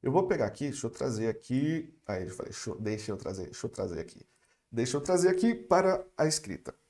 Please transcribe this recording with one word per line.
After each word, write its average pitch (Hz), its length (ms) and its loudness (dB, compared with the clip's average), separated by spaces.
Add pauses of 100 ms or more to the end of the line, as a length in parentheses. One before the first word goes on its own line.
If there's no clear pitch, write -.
Eu 139 100 0
vou 185 160 4
pegar 165 180 2
aqui, 143 240 -4
deixa - 180 -6
eu 117 40 -2
trazer 113 380 -2
aqui. 147 640 -2 (120)
Aí, 95 180 -4
eu 90 60 -6
falei, - 220 -10
Deixa - 180 -8
eu, - 100 -8
deixa 107 320 -4
eu 98 60 -4
trazer, 95 280 -6
deixa - 200 -12
eu - 40 -2
trazer 92 300 -4
aqui. - 280 -12 (440)
Deixa 123 260 0
eu 143 40 2
trazer 180 280 4
aqui 214 260 4
para 190 500 4 (120)
a 151 100 4
escrita. - 480 -4 (140)